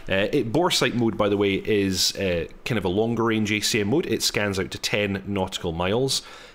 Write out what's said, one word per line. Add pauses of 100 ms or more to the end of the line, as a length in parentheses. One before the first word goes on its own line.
Uh,
it,
bore
sight
mode,
by
the
way,
is,
uh, (180)
kind
of
a
longer
range
A
C
M
mode.
It
scans
out
to
ten
nautical
miles. (320)